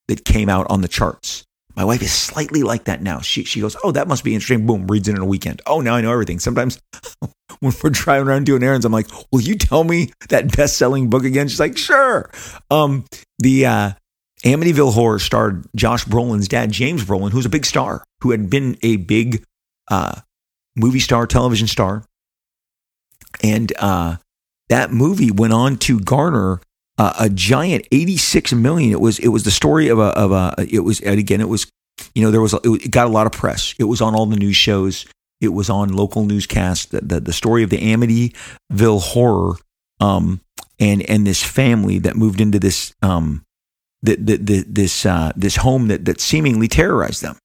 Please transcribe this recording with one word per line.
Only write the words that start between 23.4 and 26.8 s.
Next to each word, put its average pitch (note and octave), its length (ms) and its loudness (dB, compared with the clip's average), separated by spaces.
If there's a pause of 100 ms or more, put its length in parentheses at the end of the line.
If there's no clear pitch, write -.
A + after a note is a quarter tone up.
And, A2 360 0
uh, F2 380 -2 (520)
that A#2+ 220 0
movie C3+ 400 2
went A2 220 2
on B2 240 2
to A#2 220 0
garner, G#2+ 640 0 (360)